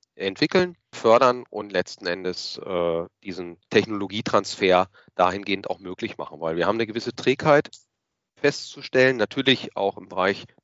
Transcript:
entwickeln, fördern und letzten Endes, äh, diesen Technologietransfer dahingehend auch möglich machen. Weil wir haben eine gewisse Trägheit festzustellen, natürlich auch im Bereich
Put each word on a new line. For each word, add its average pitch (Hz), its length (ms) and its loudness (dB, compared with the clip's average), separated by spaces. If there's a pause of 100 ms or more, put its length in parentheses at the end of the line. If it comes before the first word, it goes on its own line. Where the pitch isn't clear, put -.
(160)
entwickeln, 165 600 0 (160)
fördern 123 580 4
und 104 220 -10
letzten 92 340 -4
Endes, 90 520 -6
äh, 85 460 -2 (180)
diesen 87 360 -10 (120)
Technologietransfer 101 1160 0 (260)
dahingehend 98 560 -2
auch 90 80 -6
möglich 92 400 -10
machen. 76 220 -14
Weil 82 160 -4
wir 85 100 0
haben 107 100 2
eine 113 100 -2
gewisse 113 280 -6
Trägheit 143 560 2 (680)
festzustellen, - 760 2
natürlich - 600 0
auch 98 200 0
im 92 120 -16
Bereich 98 360 0 (200)